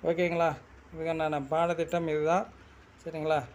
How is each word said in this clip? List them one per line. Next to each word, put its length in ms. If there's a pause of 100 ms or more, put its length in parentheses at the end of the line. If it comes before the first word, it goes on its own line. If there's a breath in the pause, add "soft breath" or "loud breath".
ஓகேங்களா? 400 (440)
இதுக்கான 460 (120)
பாடத்திட்டம் 600
இதுதான். 320 (580)
சரிங்களா? 360 (140)